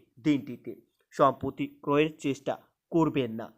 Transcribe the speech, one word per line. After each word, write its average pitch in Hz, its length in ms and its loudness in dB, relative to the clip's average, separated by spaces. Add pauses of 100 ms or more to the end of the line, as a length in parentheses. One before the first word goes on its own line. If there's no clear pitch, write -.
(180)
দিনটিতে 120 540 -2 (420)
সম্পত্তি 135 520 0 (160)
ক্রয়ের 147 360 2
চেষ্টা - 360 -4 (380)
করবেন 147 400 2
না, 110 140 -8 (100)